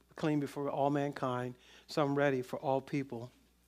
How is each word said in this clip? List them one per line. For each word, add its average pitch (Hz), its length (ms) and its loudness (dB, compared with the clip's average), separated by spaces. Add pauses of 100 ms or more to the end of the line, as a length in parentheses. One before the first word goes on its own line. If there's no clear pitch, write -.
(160)
clean 151 240 2
before 139 300 -4
all 139 200 2
mankind. 131 680 0 (320)
So - 160 0
I'm 139 120 2
ready 139 260 4
for - 180 -6
all 135 220 2
people 123 500 -6 (360)